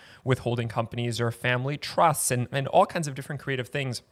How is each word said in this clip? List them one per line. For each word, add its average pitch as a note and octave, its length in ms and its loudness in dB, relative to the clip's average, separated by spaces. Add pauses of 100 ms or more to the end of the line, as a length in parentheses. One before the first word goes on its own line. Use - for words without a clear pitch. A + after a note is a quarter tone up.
(240)
withholding A#2+ 440 0
companies A#2 520 -4
or A#2 100 2
family B2 460 -2
trusts - 540 2
and, B2 220 0
and C3+ 160 0
all F#3 180 6
kinds F3 220 -4
of C3+ 60 -6
different C#3 280 -8
creative B2+ 260 -4
things C3 320 -4 (120)